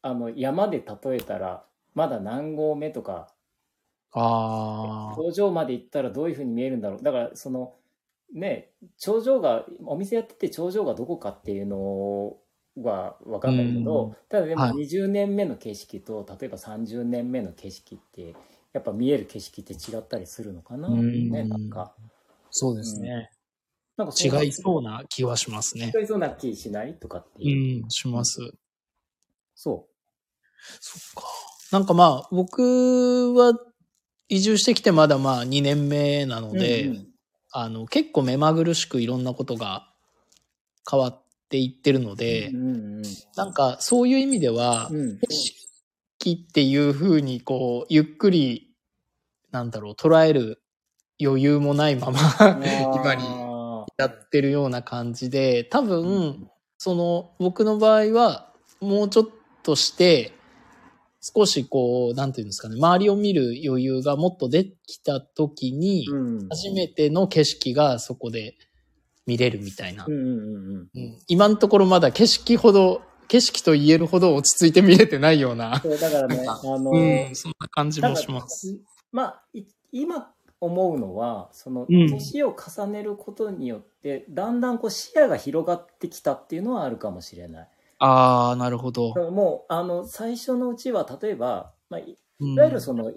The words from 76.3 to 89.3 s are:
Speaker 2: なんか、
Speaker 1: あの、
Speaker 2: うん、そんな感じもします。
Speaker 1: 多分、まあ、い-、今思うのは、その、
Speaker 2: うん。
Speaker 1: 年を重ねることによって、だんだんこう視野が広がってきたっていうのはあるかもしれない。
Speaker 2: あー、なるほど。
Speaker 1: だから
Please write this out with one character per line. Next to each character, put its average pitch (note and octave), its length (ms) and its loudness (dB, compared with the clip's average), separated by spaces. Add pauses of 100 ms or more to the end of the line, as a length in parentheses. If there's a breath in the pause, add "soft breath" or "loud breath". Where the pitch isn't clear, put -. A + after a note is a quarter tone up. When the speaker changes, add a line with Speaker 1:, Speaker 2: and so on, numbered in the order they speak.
Speaker 2:
な B2+ 60 -6
ん - 20 -6
か、 A2+ 180 -6
Speaker 1:
あ C3+ 140 -4
の、 C3 140 0
Speaker 2:
う - 400 4
ん、 - 20 -
そ E3 160 -10
ん - 100 -10
な - 100 -12
感 D3 200 0
じ D3+ 120 -4
も C#3+ 140 2
し D3+ 140 -2
ま B2+ 180 -8
す。 - 260 -10
Speaker 1:
多 G3+ 40 -12
分、 - 80 -20 (260)
ま B3+ 120 -4
あ、 - 200 -10 (100)
い-、 G3+ 100 -14 (280)
今 D4 400 -8 (300)
思 F3 320 -2
う C#3 60 -4
の F#2+ 160 -8
は、 A2 380 -6
そ - 180 -16
の、 B2+ 180 -8
Speaker 2:
う - 20 6
ん。 F3 160 8
Speaker 1:
年 C#3+ 360 -4
を A#3+ 120 -2
重 - 300 -12
ね G#3 160 -8
る G#3 140 -8
こ G3+ 160 -18
と G#3 180 -6
に E3+ 180 -8
よ A2 100 -8
っ G2+ 40 -16
て、 - 480 -12
だ F#3 220 -6
ん A#3+ 100 -2
だ B3 100 -2
ん A#3 60 -4
こ A3+ 120 -4
う - 20 -6
視 - 260 -4
野 D4 100 8
が D3+ 100 0
広 D#3+ 280 -4
が F3 80 0
っ E3+ 140 -8 (100)
て F3 100 -8
き - 140 -14
た D3 120 0
っ - 120 -10
て E3 100 -10
い E3 40 -6
う - 20 -6
の A#3+ 140 -4
は F3+ 80 -4
あ C3+ 60 -4
る A2+ 80 -8
か G#2+ 120 -8
も F2+ 120 -12
し - 140 -20
れ F2 120 -18
な D#2+ 160 -18
い。 - 60 -20 (280)
Speaker 2:
あ B2+ 540 6
ー、 B2 40 -2
な B2 140 -2
る B2 80 -4
ほ B2 140 -6
ど。 A#2+ 160 -2
Speaker 1:
だ A2 60 -6
か F3+ 80 -2
ら E3+ 100 -4